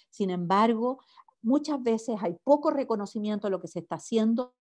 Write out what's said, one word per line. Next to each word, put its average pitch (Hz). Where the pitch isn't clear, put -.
Sin 196
embargo, 220
muchas 285
veces 226
hay 175
poco 294
reconocimiento 214
de 196
lo 180
que 165
se 175
está 165
haciendo 226